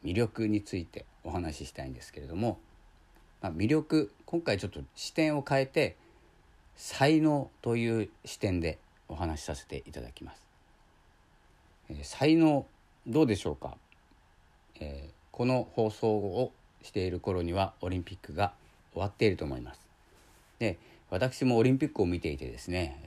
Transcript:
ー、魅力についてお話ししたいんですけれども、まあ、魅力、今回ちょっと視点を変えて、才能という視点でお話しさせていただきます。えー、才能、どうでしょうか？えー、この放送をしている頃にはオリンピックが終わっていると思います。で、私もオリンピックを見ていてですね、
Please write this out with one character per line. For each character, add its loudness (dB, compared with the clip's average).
ー、 -8
魅 -4
力 0
に 2
つ -8
い -4
て -16
お -8
話 -4
し -14
し -16
た -12
い -10
ん -10
で -14
す -20
け -14
れ -14
ど -10
も、 -2
ま -6
あ、 -6
魅 0
力、 2
今 -2
回 0
ち -6
ょ -6
っ -10
と -12
視 -14
点 2
を -2
変 4
え 2
て、 0
才 4
能 2
と 2
い 2
う -4
視 -14
点 0
で -2
お -10
話 -4
し -14
さ -6
せ -18
て -10
い -18
た -12
だ -14
き -18
ま -16
す。 -20
え -8
ー、 -8
才 4
能、 6
ど 4
う 8
で 2
し -6
ょ -2
う -6
か？ -12
え -10
ー、 -20
こ -2
の 2
放 2
送 0
を 0
し -20
て 0
い 0
る -4
頃 -2
に -2
は 0
オ -4
リ -2
ン -4
ピ -12
ッ -16
ク -14
が 0
終 -6
わ -2
っ -6
て 0
い 6
る -2
と -6
思 -6
い -8
ま -14
す。 -20
で、 -2
私 -2
も 4
オ 8
リ 8
ン 4
ピ 2
ッ -6
ク 0
を 4
見 0
て -2
い -6
て -10
で -10
す -14
ね、 -4